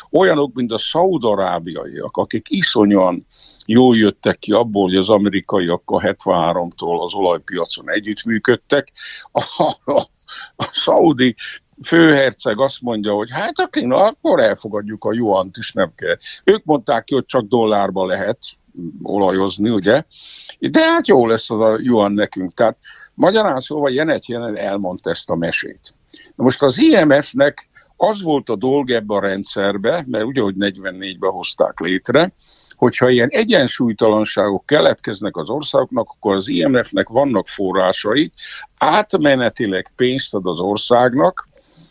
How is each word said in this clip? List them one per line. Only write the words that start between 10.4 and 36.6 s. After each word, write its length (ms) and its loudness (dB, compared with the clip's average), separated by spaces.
a 160 -6
szaudi 640 2
főherceg 760 2
azt 200 -2
mondja, 320 -4
hogy 180 -2
hát 280 -6
oké, 260 -2
na, 220 4
akkor 340 0
elfogadjuk 640 -2
a 80 -2
juant 440 0
is, 160 -12
nem 240 -2
kell. 200 -4
Ők 200 4
mondták 400 0
ki, 100 -6
hogy 100 0
csak 180 -2
dollárba 640 0
lehet 320 -4
olajozni, 680 0
ugye? 340 2
De 220 2
hát 280 2
jó 180 6
lesz 240 0
az 100 -2
a 200 4
juan 320 2
nekünk. 420 -4
Tehát 220 2
magyarán 460 2
szóval 300 -2
Jenet 360 -2
Jelen 300 -6
elmondta 540 -6
ezt 200 -6
a 40 0
mesét. 600 -6
Na 100 -4
most 180 2
az 160 2
I 260 6
M 60 4
F-nek 580 2
az 260 0
volt 260 -2
a 80 -2
dolga 380 0
ebbe 200 -2
a 60 0
rendszerbe, 840 -4
mert 180 -4
ugye, 160 -4
hogy 140 0
negyvennégybe 760 -6
hozták 520 -4
létre, 520 0
hogyha 400 2
ilyen 180 4
egyensúlytalanságok 1400 0
keletkeznek 720 0
az 120 -8
országoknak, 680 -4
akkor 180 0
az 140 -4
I 180 0